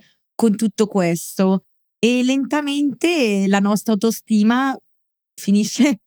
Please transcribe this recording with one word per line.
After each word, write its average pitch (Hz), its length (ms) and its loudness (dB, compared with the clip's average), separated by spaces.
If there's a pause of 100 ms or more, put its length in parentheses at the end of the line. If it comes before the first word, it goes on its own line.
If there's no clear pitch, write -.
(340)
con 220 220 0
tutto 214 300 -2
questo 190 760 -2 (340)
e 247 240 2
lentamente 277 1200 0
la 196 120 2
nostra 202 360 0
autostima 226 840 0 (640)
finisce 208 680 0